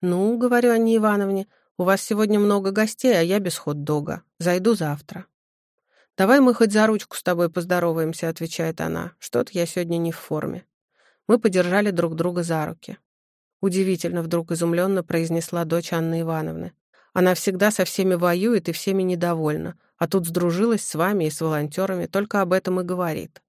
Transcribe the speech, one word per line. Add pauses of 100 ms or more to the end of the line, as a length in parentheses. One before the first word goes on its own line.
«Ну, —
говорю
Анне
Ивановне, — (280)
у
вас
сегодня
много
гостей,
а
я
без
хот-дога. (160)
Зайду
завтра». (880)
«Давай
мы
хоть
за
ручку
с
тобой
поздороваемся», —
отвечает
она.
«Что-то
я
сегодня
не
в
форме». (640)
Мы
подержали
друг
друга
за
руки. (600)
«Удивительно», —
вдруг
изумленно
произнесла
дочь
Анны
Ивановны. (380)
«Она
всегда
со
всеми
воюет
и
всеми
недовольна, (200)
а
тут
сдружилась
с
вами
и
с
волонтерами,
только
об
этом
и
говорит».